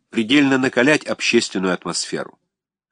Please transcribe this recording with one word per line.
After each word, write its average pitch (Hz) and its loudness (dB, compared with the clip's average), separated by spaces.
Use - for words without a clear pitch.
предельно 135 2
накалять 131 2
общественную 101 0
атмосферу. - -8